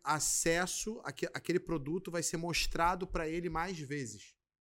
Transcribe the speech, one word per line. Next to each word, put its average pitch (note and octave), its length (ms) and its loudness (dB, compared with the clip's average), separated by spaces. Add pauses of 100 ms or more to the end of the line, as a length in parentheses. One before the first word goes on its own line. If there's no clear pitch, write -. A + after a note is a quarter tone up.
acesso, E3+ 1000 2
aque-, C#3+ 280 -2
aquele E3+ 280 0
produto E3+ 500 -2
vai E3+ 120 0
ser - 140 -2
mostrado E3+ 680 2
pra E3+ 220 -2
ele E3+ 200 -2
mais E3 300 -2
vezes. C3 560 -6 (380)